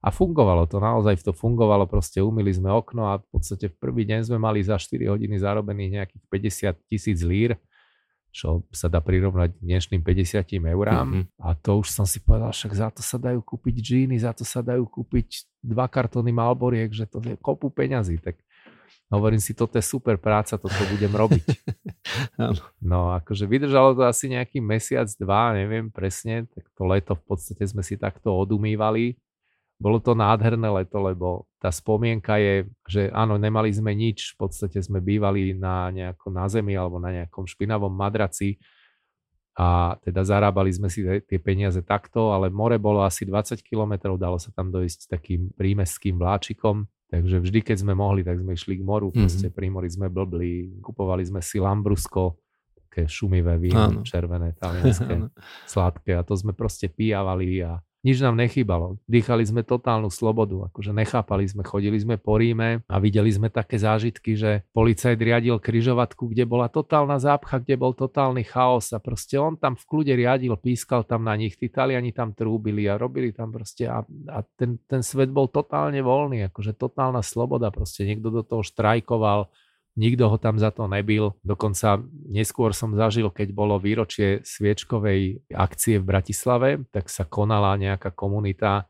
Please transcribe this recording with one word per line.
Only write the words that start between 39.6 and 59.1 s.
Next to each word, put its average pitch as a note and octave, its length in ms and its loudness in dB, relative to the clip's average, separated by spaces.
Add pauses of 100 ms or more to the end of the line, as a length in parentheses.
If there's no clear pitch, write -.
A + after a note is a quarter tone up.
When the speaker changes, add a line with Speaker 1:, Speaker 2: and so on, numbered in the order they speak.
Speaker 1:
teda F#2+ 240 -4
zarábali G2 480 4
sme F#2+ 160 -2
si F#2+ 160 -4
tie, F#2 160 0
tie - 180 -4
peniaze F#2+ 460 0
takto, G#2+ 480 0
ale F#2+ 160 2
more G#2+ 320 0
bolo G#2 240 4
asi G2 240 0
dvadsať G#2 340 -2
kilometrov, G#2 540 -2
dalo F2+ 240 -2
sa - 100 -12
tam F#2 220 -6
dojsť F2+ 400 -4
takým F2+ 480 -4
prímestským F#2+ 560 0
vláčikom, G2+ 720 0 (220)
takže F2+ 340 2
vždy, G2 160 2
keď G#2+ 220 0
sme G2+ 100 0
mohli, G2 320 0
tak F2 160 -2
sme F#2 160 -4
išli F#2 240 -6
k G2 60 -6
moru, G2+ 260 -2
Speaker 2:
Mhm. - 60 -2
Speaker 1:
proste G2 320 4
pri F#2 180 -6
mori F#2 240 -4
sme F#2+ 160 -4
blbli, F2+ 720 -4
kupovali F#2 460 -4
sme F2+ 180 -6
si - 160 -4
Lambrusko, G2 800 0 (480)
také E2 220 -2
šumivé F2 480 2
víno, G#2 340 4
Speaker 2:
Áno. G#2+ 160 -4
Speaker 1:
červené, E2+ 480 -4
talianske, F2+ 540 0
Speaker 2:
<laughs> E2+ 100 0
Áno. A2+ 80 -4 (380)
Speaker 1:
sladké F2+ 500 0
a F2 80 0
to G2 140 -2
sme G2 180 -4
proste G#2+ 320 -4
pijavali F#2+ 720 0
a E2+ 240 -6 (180)
nič C3 160 4
nám B2+ 160 2
nechýbalo. G#2 720 0
Dýchali A#2 400 4